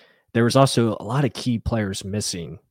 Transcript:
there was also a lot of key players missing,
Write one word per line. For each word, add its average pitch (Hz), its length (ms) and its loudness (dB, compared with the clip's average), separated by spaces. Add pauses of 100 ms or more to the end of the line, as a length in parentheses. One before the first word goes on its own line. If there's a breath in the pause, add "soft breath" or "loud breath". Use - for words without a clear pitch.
(340 soft breath)
there 117 100 4
was 117 120 4
also 127 440 4
a - 40 -12
lot 127 220 -2
of 117 80 -2
key 120 240 -2
players 104 480 -4
missing, 98 540 -6 (120)